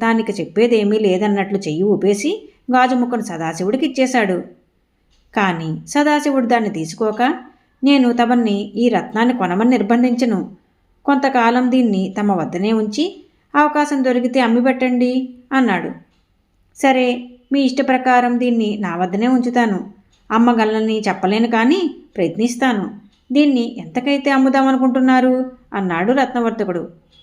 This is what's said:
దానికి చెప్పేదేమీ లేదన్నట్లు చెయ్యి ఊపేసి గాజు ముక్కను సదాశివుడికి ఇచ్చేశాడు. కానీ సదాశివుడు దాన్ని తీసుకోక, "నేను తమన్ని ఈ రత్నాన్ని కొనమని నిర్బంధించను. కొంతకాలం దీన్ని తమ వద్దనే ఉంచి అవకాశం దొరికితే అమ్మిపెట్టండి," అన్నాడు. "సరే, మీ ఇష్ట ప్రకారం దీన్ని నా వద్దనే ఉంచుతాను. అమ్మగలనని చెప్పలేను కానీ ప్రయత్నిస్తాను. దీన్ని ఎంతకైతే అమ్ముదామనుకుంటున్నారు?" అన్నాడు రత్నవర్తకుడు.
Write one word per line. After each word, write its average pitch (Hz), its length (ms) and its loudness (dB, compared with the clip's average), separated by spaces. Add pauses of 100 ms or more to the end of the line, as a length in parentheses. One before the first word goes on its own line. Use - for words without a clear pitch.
దానికి 226 300 0
చెప్పేదేమీ 214 680 0
లేదన్నట్లు 202 600 0
చెయ్యి 160 240 -4
ఊపేసి 208 680 0 (240)
గాజు 254 220 4
ముక్కను 247 280 -2
సదాశివుడికి 180 640 -4
ఇచ్చేశాడు. 254 560 0 (920)
కానీ 165 520 -2
సదాశివుడు 294 580 0
దాన్ని 226 240 0
తీసుకోక, 208 520 -4 (640)
"నేను 262 280 4
తమన్ని 233 480 2
ఈ 220 280 0
రత్నాన్ని 226 460 0
కొనమని 196 360 0
నిర్బంధించను. 240 800 0 (540)
కొంతకాలం 254 680 2
దీన్ని 202 500 0
తమ 202 120 2
వద్దనే 180 400 -2
ఉంచి 220 540 -4 (300)
అవకాశం 294 480 0
దొరికితే 247 360 0
అమ్మిపెట్టండి," 247 960 0 (180)
అన్నాడు. 220 380 0 (920)
"సరే, 254 480 0 (220)
మీ 277 80 2
ఇష్ట 262 280 0
ప్రకారం 247 500 2
దీన్ని 226 420 0
నా 170 160 -4
వద్దనే 185 300 -2
ఉంచుతాను. 240 640 0 (400)
అమ్మగలనని 220 800 2
చెప్పలేను 202 420 0
కానీ 269 440 2 (220)
ప్రయత్నిస్తాను. 208 720 -2 (420)
దీన్ని 262 460 0
ఎంతకైతే 262 520 -2
అమ్ముదామనుకుంటున్నారు?" 262 1200 2 (240)
అన్నాడు 185 380 -2
రత్నవర్తకుడు. 226 760 -2 (340)